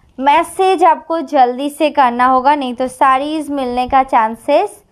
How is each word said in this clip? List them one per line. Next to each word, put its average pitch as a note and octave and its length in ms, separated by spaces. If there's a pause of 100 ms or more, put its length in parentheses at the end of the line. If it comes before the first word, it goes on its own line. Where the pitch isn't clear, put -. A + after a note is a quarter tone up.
(200)
मैसेज E4 640
आपको E4 380
जल्दी C4 480
से D4 200
करना B3 360
होगा, C4 300
नहीं B3+ 180
तो B3+ 140
साड़ीज C#4+ 640
मिलने B3+ 360
का C4+ 160
चांसेस C4 880